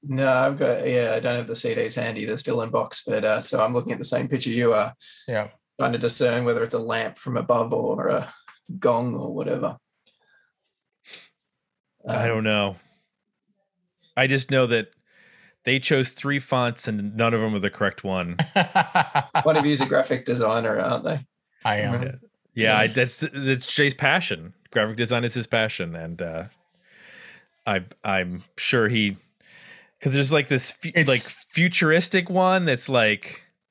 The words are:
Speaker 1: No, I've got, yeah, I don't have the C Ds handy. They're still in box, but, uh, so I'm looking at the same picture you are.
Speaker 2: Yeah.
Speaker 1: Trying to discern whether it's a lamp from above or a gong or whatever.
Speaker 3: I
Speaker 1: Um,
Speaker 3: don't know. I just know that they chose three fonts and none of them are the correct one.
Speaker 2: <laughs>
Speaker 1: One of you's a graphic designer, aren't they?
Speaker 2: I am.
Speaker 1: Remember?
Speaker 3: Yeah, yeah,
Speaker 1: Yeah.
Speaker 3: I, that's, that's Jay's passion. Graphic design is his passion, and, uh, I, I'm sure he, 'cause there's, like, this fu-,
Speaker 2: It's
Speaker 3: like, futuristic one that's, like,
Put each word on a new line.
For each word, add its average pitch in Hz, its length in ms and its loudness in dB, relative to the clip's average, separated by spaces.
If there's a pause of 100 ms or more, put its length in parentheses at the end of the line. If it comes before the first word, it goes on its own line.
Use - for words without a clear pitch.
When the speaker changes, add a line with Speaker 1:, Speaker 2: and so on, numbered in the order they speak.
Speaker 1:
No, 135 300 0
I've 135 260 2
got, 127 280 0
yeah, 120 300 2
I 113 40 -2
don't 120 160 -2
have 117 100 -6
the 113 100 -6
C 113 180 -2
Ds 117 200 -2
handy. 113 300 -4
They're 107 120 -4
still 120 260 -2
in 117 80 -6
box, - 360 -2
but, 110 180 -2
uh, 107 160 2
so 127 240 2
I'm 127 100 0
looking 123 180 -2
at - 60 -6
the - 60 -8
same 127 240 -2
picture 127 220 -2
you 117 240 2
are. 107 180 2 (360)
Speaker 2:
Yeah. 107 200 -4 (320)
Speaker 1:
Trying 127 120 0
to 120 60 -2
discern 120 460 0
whether 117 200 2
it's 117 100 -8
a 120 60 0
lamp 113 360 -4
from 123 200 -6
above 117 360 0
or - 360 -2
a - 240 -2 (460)
gong 120 360 0
or 120 220 -8
whatever. - 400 -4 (2250)
Speaker 3:
I 120 140 -2
Speaker 1:
Um, 117 60 0
Speaker 3:
don't 110 160 0
know. 101 320 2 (1400)
I 131 100 4
just 135 220 0
know 131 180 4
that 113 240 0 (720)
they 131 140 2
chose 131 300 2
three 143 300 -4
fonts 123 500 -2
and 104 280 -4
none 113 180 4
of 110 80 2
them 110 120 0
are 101 40 0
the 98 100 0
correct - 340 -2
one. 92 360 -4 (160)
Speaker 2:
<laughs> 160 880 0
Speaker 1:
One 156 160 4
of 143 80 2
you's 147 160 2
a 135 40 0
graphic 135 380 0
designer, 113 560 0
aren't 123 240 -2
they? 147 220 -4 (400)
Speaker 2:
I 104 140 0
am. 104 120 -2
Speaker 1:
Remember? 127 260 -4 (360)
Speaker 3:
Yeah, - 0 -
yeah, 110 180 2
Speaker 1:
Yeah. 107 60 4
Speaker 3:
I, 110 80 4
that's, 123 340 0
that's 135 540 -2
Jay's 143 180 4
passion. 135 600 -2 (160)
Graphic 110 260 0
design 120 280 0
is 117 100 -2
his 120 120 -4
passion, 107 480 -2
and, 82 280 -10
uh, 82 220 -6 (1200)
I, 95 180 -2 (200)
I'm 92 380 -2 (140)
sure 113 320 2
he, 107 300 0 (840)
'cause 135 140 0
there's, 139 180 2
like, 147 160 4
this 131 220 0
fu-, - 240 -10
Speaker 2:
It's 160 160 4
Speaker 3:
like, 120 100 4
futuristic 175 1120 0
one 185 340 2
that's, 135 240 0
like, 110 540 2 (280)